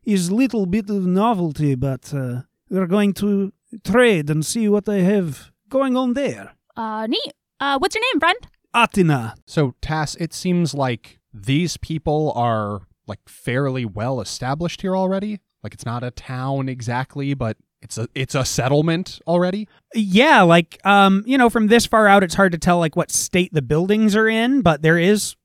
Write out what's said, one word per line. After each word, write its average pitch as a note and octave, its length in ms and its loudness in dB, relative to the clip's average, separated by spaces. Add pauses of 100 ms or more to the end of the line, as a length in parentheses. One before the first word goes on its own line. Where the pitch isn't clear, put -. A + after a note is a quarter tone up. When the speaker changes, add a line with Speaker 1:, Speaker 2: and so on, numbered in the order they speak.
Speaker 1:
is F#3 280 0
little A3+ 340 0
bit G3 240 -2
of G3+ 160 -2
novelty, F3+ 680 0
but, C3 380 -6
uh, B2+ 280 -6 (280)
we're F#3+ 180 -2
going G3+ 260 0
to G3 400 -2 (300)
trade G3+ 460 2
and D#3 160 0
see A3+ 220 -2
what G#3 180 0
they G3+ 180 0
have F3+ 480 -2 (180)
going C4 260 0
on B3+ 180 0
there. F#3+ 400 -6 (220)
Speaker 2:
Uh, A3 320 -8
neat. G#4 260 -6 (260)
Uh, C#4 180 -2
what's C#4 180 -2
your G#4+ 80 -2 (100)
name, D#4+ 60 0
friend? F4+ 280 0 (260)
Speaker 1:
Atina. D#3 600 0 (100)
Speaker 3:
So, C#3+ 360 -2
Tass, D#3 340 -6
it E3 180 -8
seems F3 400 -2
like C3 460 -6 (140)
these C3+ 440 -2
people D#3 580 -4
are, G#2+ 460 -2 (260)
like, G2+ 200 -16
fairly C3 580 -4
well A2+ 360 -6
established D3 600 -8
here F#3+ 140 -4
already. F#3+ 440 -4 (240)
Like, - 100 -12
it's - 120 -20
not A#2+ 180 -6
a B2 80 -8
town C3 580 -6
exactly, B2+ 640 -6
but A#2 240 -4 (240)
it's - 160 -14
a, A#2 180 -6
it's C3 200 -6
a C3 100 0
settlement D#3 840 0
already. F3+ 400 0 (260)
Speaker 1:
Yeah, A3+ 500 6
like, E3+ 420 4
um, G3 400 4
you C4 120 0
know, B3 120 4
from A3 180 2
this A3 180 4
far A3 220 4
out, G3 160 8
it's E3 120 -4
hard G3 180 4
to E3+ 40 -6
tell, F3 220 2
like, E3 160 -2
what E3 160 -2
state - 420 -2
the D3+ 80 0
buildings F#3+ 540 2
are A3 140 4
in, A#3+ 320 2
but D#3+ 220 2
there D#3+ 140 4
is, G3 480 2